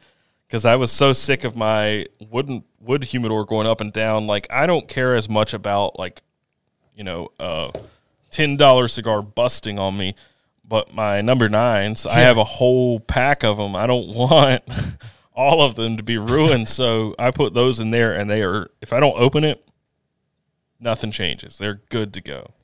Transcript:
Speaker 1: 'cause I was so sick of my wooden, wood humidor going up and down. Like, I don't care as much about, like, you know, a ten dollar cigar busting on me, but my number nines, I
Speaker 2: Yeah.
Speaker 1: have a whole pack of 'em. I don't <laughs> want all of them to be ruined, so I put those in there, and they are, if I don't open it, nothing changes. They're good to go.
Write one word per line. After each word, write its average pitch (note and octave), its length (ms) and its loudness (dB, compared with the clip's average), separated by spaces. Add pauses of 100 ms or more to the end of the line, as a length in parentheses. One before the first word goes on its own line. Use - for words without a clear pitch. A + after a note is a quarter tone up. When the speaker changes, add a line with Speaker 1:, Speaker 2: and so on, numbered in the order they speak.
(480)
Speaker 1:
'cause A#2 160 -6
I A#2+ 120 6
was B2+ 160 0
so C#3 200 4
sick - 300 -2
of A#2 140 -6
my G#2+ 500 -2 (140)
wooden, A#2+ 440 -8 (160)
wood C3 240 -4
humidor A2 400 -2
going A2 220 -2
up A2+ 140 0
and G#2+ 120 -6
down. A2 340 -2
Like, G#2 240 -2
I C3+ 160 0
don't F3 220 -2
care B2+ 260 0
as G#2+ 140 -2
much G#2+ 260 0
about, G2+ 440 -2
like, F2+ 240 -12 (720)
you G#2+ 80 -18
know, F2 280 -10 (100)
a D#2+ 320 -8 (580)
ten C#3+ 260 -2
dollar B2+ 300 6
cigar A2 360 -2
busting G#2 560 -4
on G2 180 -2
me, G2 180 -4 (500)
but A2 300 -2
my G#2 280 0
number A#2 260 2
nines, G#2+ 580 0
I A#2 140 4
Speaker 2:
Yeah. B2 60 8
Speaker 1:
have A#2+ 120 8
a G#2+ 60 4
whole B2 560 0
pack C#3 420 0
of G#2+ 160 0
'em. G2+ 160 -4
I G2+ 120 -2
don't A#2+ 220 0
<laughs> G#2 60 -12
want C3 480 4 (720)
all C#3+ 280 4
of B2 120 2
them A2+ 220 -4
to G#2+ 60 -10
be A2+ 160 -4
ruined, B2 500 2
so A2+ 500 -2
I B2 140 0
put A2 220 -2
those A#2+ 260 2
in A2 100 -4
there, A#2 220 2
and G2+ 180 -4
they G#2+ 120 0
are, F#2+ 280 -4 (100)
if - 120 -10
I B2 80 2
don't C#3+ 180 2
open C#3 260 2
it, - 220 -4 (1120)
nothing A2+ 320 -4
changes. - 480 -6
They're G#2 220 -6 (100)
good G#2+ 240 -4
to G2 60 -12
go. C#2 320 -14 (120)